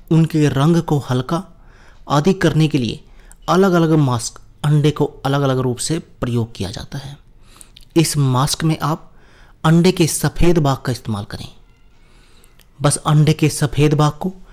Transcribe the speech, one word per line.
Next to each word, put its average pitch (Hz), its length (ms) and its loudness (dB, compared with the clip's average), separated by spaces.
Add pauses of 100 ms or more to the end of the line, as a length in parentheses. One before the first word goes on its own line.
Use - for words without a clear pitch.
(100)
उनके 160 380 2
रंग 151 340 2
को 151 160 -2
हल्का 131 460 -4 (640)
आदि 147 240 2
करने 156 360 0
के 147 100 -2
लिए - 260 -6 (440)
अलग-अलग 175 440 2
मास्क, 131 480 0 (240)
अंडे 147 260 2
को 147 140 -2
अलग-अलग 139 540 -2
रूप 127 180 -2
से 117 220 -6
प्रयोग 120 560 -6
किया 95 160 -10
जाता - 280 -12
है। 139 200 -16 (800)
इस 156 200 2
मास्क 135 480 0
में 160 140 0
आप 156 340 -6 (520)
अंडे 170 280 4
के 175 140 0
सफ़ेद 165 520 2
भाग 139 180 2
का - 160 -4
इस्तेमाल 107 320 -6
करें। - 240 -14 (1300)
बस 143 140 2
अंडे 151 360 2
के 156 160 0
सफ़ेद 151 460 0
भाग 151 180 2
को 190 200 -8 (200)